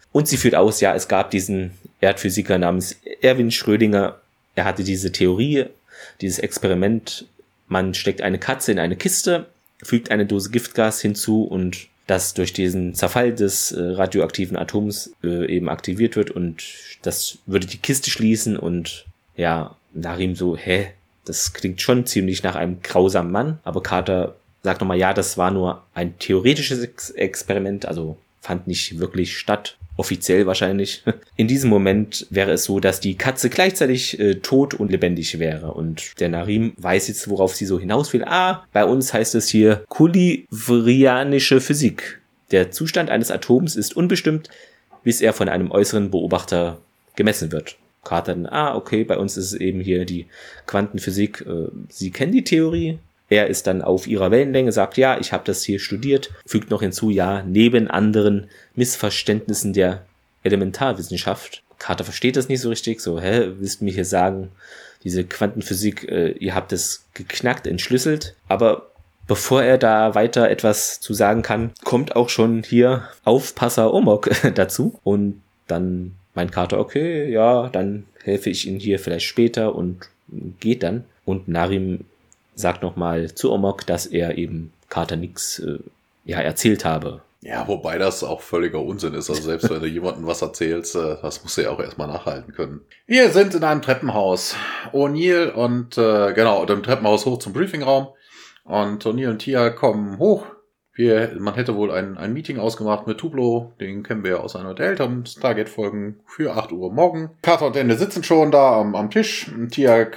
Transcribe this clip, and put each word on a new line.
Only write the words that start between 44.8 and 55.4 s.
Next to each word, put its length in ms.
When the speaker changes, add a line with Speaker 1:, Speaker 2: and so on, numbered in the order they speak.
Speaker 1:
bis 180
er 120
von 160
einem 220
äußeren 400
Beobachter 680
gemessen 360
wird.“ 240
Carter 300
dann, 120
„Ah, 280
okay, 300
bei 120
uns 200
ist 160
es 80
eben 200
hier 240
die 220
Quantenphysik. 800
Äh, 220
Sie 220
kennen 220
die 120
Theorie?“ 540
Er 180
ist 180
dann 140
auf 260
ihrer 240
Wellenlänge, 420
sagt, 260
„Ja, 200
ich 140
hab 140